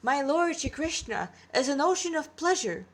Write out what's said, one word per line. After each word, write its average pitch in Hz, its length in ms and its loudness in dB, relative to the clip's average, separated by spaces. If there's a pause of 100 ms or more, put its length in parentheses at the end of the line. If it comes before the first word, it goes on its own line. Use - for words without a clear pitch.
My 269 200 2
Lord 320 380 2
Shri - 100 -2
Krishna 233 600 -4 (220)
is 254 160 2
an 277 120 0
ocean 349 340 2
of 302 220 -4
pleasure. 233 580 0